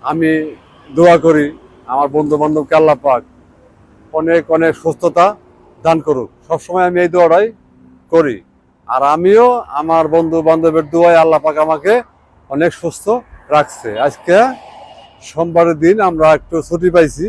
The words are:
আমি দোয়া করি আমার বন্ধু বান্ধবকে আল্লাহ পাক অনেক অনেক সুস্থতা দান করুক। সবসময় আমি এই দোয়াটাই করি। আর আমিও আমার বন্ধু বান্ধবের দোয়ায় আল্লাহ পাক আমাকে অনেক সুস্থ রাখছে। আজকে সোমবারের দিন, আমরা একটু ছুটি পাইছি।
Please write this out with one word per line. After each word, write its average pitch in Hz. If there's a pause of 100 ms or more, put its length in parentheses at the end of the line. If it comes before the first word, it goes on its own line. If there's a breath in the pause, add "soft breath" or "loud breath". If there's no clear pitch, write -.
আমি 156 (580)
দোয়া 170
করি 151 (420)
আমার 139
বন্ধু 147
বান্ধবকে 151
আল্লাহ 156
পাক 127 (920)
অনেক 160 (100)
অনেক 160
সুস্থতা 170 (560)
দান 165
করুক। 131 (160)
সবসময় 175
আমি 180
এই 175
দোয়াটাই 175 (640)
করি। 151 (520)
আর 127
আমিও 180 (200)
আমার 160
বন্ধু 165
বান্ধবের 160
দোয়ায় 170
আল্লাহ 160
পাক 151
আমাকে 156 (560)
অনেক 151
সুস্থ - (440)
রাখছে। 147 (100)
আজকে 143 (840)
সোমবারের 170
দিন, 170
আমরা 165
একটু -
ছুটি 175
পাইছি। 165